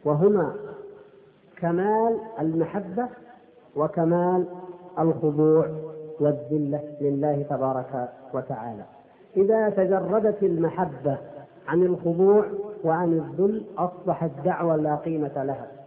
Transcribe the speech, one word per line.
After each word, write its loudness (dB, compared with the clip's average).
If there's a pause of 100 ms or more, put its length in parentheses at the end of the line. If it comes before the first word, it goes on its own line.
وهما 4 (1000)
كمال 2 (220)
المحبة -2 (720)
وكمال 2 (540)
الخضوع 4 (540)
والذلة 0 (200)
لله 0
تبارك -2 (260)
وتعالى. -8 (520)
إذا 4
تجردت 2
المحبة 0 (500)
عن 4
الخضوع 4 (400)
وعن 2
الذل 0 (140)
أصبحت -2 (140)
دعوة 2
لا 0
قيمة -4
لها -6 (200)